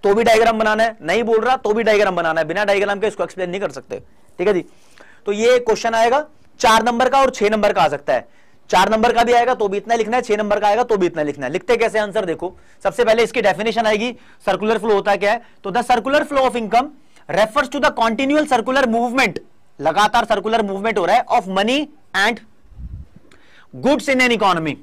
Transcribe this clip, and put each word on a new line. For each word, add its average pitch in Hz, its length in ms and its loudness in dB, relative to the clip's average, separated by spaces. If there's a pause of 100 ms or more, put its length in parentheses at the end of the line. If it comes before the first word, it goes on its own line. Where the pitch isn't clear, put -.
तो 202 100 2
भी 226 100 2
diagram 226 360 4
बनाना 220 240 0
है, 226 180 -4
नहीं 190 220 -2
बोल 226 160 2
रहा 247 180 2
तो 214 160 -2
भी 226 100 0
diagram 208 320 2
बनाना 165 260 -2
है, 151 60 -2
बिना 180 180 -4
diagram 202 340 0
के 214 80 -2
इसको 185 160 -4
explain 180 260 -8
नहीं 190 120 -6
कर 175 100 -6
सकते, - 280 -12 (400)
ठीक 185 80 0
है 208 60 2
जी। 170 100 0 (640)
तो 202 60 -4
ये 226 280 2
क्वेश्चन 226 360 -2
आएगा 240 300 2 (340)
चार 226 240 4
number 240 260 0
का 269 120 4
और 262 80 4
छह 214 200 0
number 208 240 0
का 190 80 0
आ 160 60 4
सकता 143 260 -2
है। 120 140 -4 (420)
चार 196 200 4
number 220 240 2
का 233 100 4
भी 240 100 2
आएगा 240 200 4
तो 214 140 -2
भी 196 100 -2
इतना 214 180 -2
लिखना 226 220 -2
है, 247 60 -2
छह 208 140 0
number 208 220 0
का 208 80 0
आएगा 214 160 2
तो 233 140 0
भी 185 80 2
इतना 156 180 -2
लिखना 143 220 -6
है। 127 60 -6
लिखते 185 260 -2
कैसे 220 220 0
आंसर 208 260 -4
देखो, 170 280 -6 (300)
सबसे 233 220 0
पहले 220 180 4
इसकी 233 180 -2
definition 214 440 -2
आएगी, 220 260 -2 (340)
circular 208 320 0
flow 214 160 -2
होता 202 220 0
क्या 202 160 -2
है। 233 100 -2 (220)
तो 196 80 -8
"The 233 120 -2
circular 247 400 0
flow 277 260 0
of - 60 -6
income 233 320 0 (440)
refers 220 380 0
to 285 120 -4
the 294 160 2
continual 269 500 0
circular 254 400 0
movement", 233 520 0 (400)
लगातार 208 460 2
circular 220 360 -2
movement 202 360 -4
हो 180 80 0
रहा 185 100 2
है, 254 180 2
"of 202 160 0
money 226 360 -2 (340)
and 214 200 0 (1400)
goods 156 340 0
in 254 120 2
an 240 160 2
economy।" 170 460 0